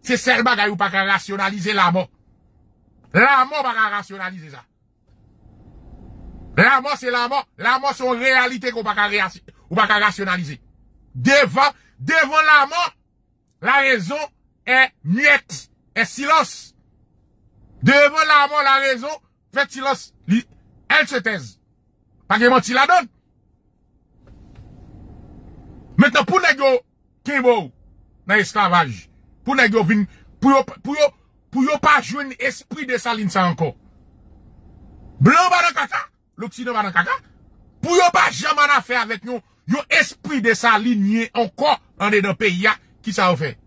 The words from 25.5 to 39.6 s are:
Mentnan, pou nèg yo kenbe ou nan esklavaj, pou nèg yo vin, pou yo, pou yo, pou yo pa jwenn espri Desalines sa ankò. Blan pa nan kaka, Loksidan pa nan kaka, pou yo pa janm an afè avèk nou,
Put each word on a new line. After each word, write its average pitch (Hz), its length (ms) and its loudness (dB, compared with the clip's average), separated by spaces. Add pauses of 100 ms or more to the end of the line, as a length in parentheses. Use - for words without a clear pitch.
Mentnan, 285 240 4
pou 370 160 0
nèg 302 200 2
yo 269 100 4 (560)
kenbe 254 240 2
ou 196 160 0 (640)
nan 208 120 2
esklavaj, 175 520 0 (520)
pou 269 120 -2
nèg 226 180 2
yo 220 100 2
vin, 208 200 0 (360)
pou 269 120 4
yo, 269 100 4 (180)
pou 285 160 -8
yo, 294 120 2 (440)
pou 262 140 0
yo 302 160 -2
pa 302 180 4
jwenn 269 380 -8
espri 254 500 -8
Desalines 226 460 -4
sa 185 140 2
ankò. 160 240 -4 (1500)
Blan 330 320 4
pa 349 140 2
nan 339 100 -4
kaka, - 300 -6 (340)
Loksidan 233 320 -10
pa 214 140 -2
nan 175 80 -8
kaka, 466 180 -2 (720)
pou 349 140 0
yo 359 180 6
pa - 180 2
janm 294 300 -4
an 285 160 2
afè 247 180 -4
avèk 220 300 -6
nou, 247 160 -10 (260)